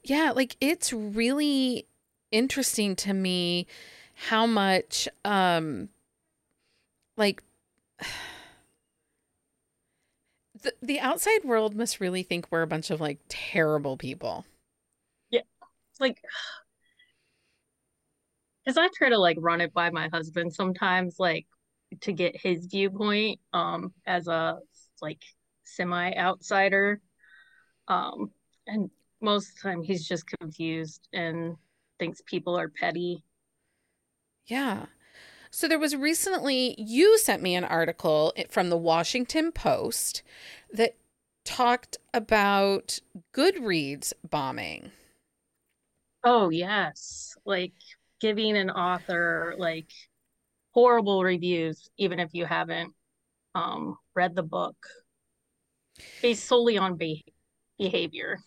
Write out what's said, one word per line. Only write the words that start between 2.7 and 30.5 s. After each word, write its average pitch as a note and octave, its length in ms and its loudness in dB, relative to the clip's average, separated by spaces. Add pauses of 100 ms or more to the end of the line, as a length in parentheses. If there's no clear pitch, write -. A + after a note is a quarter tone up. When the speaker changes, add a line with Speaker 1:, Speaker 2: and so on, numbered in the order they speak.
Speaker 1:
to G3 160 -2
me F3+ 520 0 (480)
how A3+ 320 0
much, G3 640 2 (180)
um, E3+ 640 0 (1300)
like, G3+ 260 2 (580)
<sighs> - 40 -12 (2500)
the, - 200 -4
the C#4 180 -2
outside F#4 440 2
world A3 320 0
must A3+ 240 -4
really F#3 240 -2
think F3 260 -4
we're E3 140 2
a D#3+ 40 0
bunch F3+ 220 -4
of, D#3+ 100 -2
like, D3 200 -4 (100)
terrible D3+ 680 0
people. C3+ 480 -8 (840)
Speaker 2:
Yeah. - 120 2 (580)
Like, C4 240 0
<sighs> - 40 -18 (2500)
'cause C4 120 0
I F4 200 6
try C4+ 120 4
to, A3+ 80 6
like, E3+ 220 4
run E3+ 220 2
it E3 120 -2
by E3+ 180 0
my E3 180 -4
husband E3 440 -4
sometimes, F#3 680 -2
like, E3 260 0 (560)
to - 100 -4
get E3 240 -2
his F3 300 -2
viewpoint, G3+ 720 -2 (140)
um, F3 400 -4 (120)
as F3 220 -2
a, E3 300 -2 (440)
like, D#3 200 -10 (420)
semi-outsider. F#3+ 1400 0 (880)
Um, - 440 -4 (340)
and G#3 240 -4 (320)
most G#3 280 0
of - 60 -20
the - 140 -20
time E3+ 140 -6
he's E3+ 240 -4
just E3 180 -6 (140)
confused D#3+ 760 -8